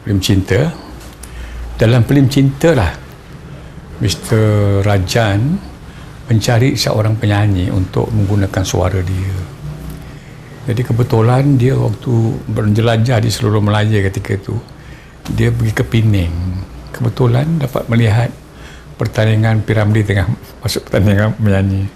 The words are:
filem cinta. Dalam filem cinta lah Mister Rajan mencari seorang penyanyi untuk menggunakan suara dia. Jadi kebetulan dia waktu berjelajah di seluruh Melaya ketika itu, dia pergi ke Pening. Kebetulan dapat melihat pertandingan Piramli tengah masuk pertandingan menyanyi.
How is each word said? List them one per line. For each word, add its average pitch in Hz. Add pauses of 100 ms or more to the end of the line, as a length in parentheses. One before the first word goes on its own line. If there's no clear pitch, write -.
filem 101
cinta. 104 (1040)
Dalam 117
filem 139
cinta 139
lah 110 (1120)
Mister 104
Rajan 104 (640)
mencari 120
seorang 110
penyanyi 101
untuk 95
menggunakan 101
suara 92
dia. 95 (1300)
Jadi 110
kebetulan 120
dia 127
waktu 117
berjelajah 113
di 113
seluruh 107
Melaya 104
ketika 98
itu, - (800)
dia 117
pergi 117
ke -
Pening. 104 (640)
Kebetulan 127
dapat -
melihat 117 (640)
pertandingan 110
Piramli 107
tengah 98 (340)
masuk -
pertandingan 104
menyanyi. 98 (120)